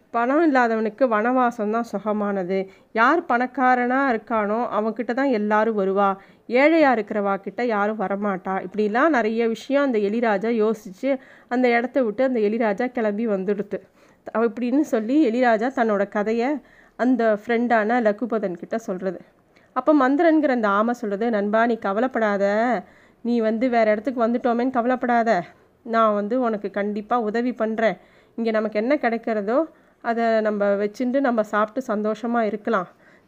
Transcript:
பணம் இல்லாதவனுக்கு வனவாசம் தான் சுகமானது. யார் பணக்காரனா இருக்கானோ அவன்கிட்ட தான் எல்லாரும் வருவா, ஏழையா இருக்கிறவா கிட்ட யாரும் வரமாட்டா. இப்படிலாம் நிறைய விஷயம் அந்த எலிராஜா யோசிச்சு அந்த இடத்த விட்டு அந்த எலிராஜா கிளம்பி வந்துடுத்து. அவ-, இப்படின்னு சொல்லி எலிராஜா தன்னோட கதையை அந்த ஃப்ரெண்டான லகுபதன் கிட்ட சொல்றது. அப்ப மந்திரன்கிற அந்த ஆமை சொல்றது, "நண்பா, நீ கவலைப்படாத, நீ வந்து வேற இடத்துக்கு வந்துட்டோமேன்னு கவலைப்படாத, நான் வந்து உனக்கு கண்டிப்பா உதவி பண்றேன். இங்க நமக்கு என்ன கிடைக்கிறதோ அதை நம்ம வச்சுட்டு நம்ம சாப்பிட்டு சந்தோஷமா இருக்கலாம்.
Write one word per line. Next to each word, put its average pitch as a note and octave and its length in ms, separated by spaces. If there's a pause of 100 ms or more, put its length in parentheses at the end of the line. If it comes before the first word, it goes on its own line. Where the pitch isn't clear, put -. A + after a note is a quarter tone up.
(100)
பணம் C4+ 440
இல்லாதவனுக்கு A3+ 540
வனவாசம் A#3 640
தான் A3+ 220
சுகமானது. G3 760 (260)
யார் C4 300
பணக்காரனா B3+ 840
இருக்கானோ A3 640
அவன்கிட்ட A3 420
தான் C4+ 120
எல்லாரும் G#3+ 520
வருவா, G3 380 (320)
ஏழையா C#4+ 440
இருக்கிறவா G#3 440
கிட்ட G3 280
யாரும் G#3+ 360
வரமாட்டா. F#3+ 680
இப்படிலாம் G#3+ 400
நிறைய A3+ 400
விஷயம் C4+ 340
அந்த B3+ 160
எலிராஜா G#3+ 500
யோசிச்சு A3+ 720 (300)
அந்த B3 200
இடத்த A#3+ 340
விட்டு A3 220
அந்த B3+ 160
எலிராஜா G#3+ 460
கிளம்பி A3+ 420
வந்துடுத்து. G3 520 (520)
அவ-, A3+ 160
இப்படின்னு B3 320
சொல்லி C4+ 500
எலிராஜா A#3 460
தன்னோட G#3 320
கதையை A3+ 480 (400)
அந்த A3+ 500
ஃப்ரெண்டான A#3 560
லகுபதன் G#3 520
கிட்ட - 240
சொல்றது. F#3+ 420 (520)
அப்ப C#4 220
மந்திரன்கிற D4 540
அந்த A#3+ 200
ஆமை G#3+ 260
சொல்றது, G#3+ 360
"நண்பா, G#3+ 360
நீ A#3 120
கவலைப்படாத, G#3+ 1040 (380)
நீ A#3+ 200
வந்து A3 280
வேற A3+ 220
இடத்துக்கு A#3 360
வந்துட்டோமேன்னு A#3+ 440
கவலைப்படாத, A#3+ 720 (400)
நான் A3+ 320
வந்து G#3 260
உனக்கு G#3+ 300
கண்டிப்பா G#3 500
உதவி A#3 320
பண்றேன். A3 440 (400)
இங்க A3+ 140
நமக்கு G#3+ 280
என்ன A#3 160
கிடைக்கிறதோ A#3 720 (360)
அதை A3+ 400
நம்ம G#3+ 240
வச்சுட்டு G#3 560
நம்ம A#3+ 220
சாப்பிட்டு G#3+ 520
சந்தோஷமா A3 460
இருக்கலாம். G#3 480 (400)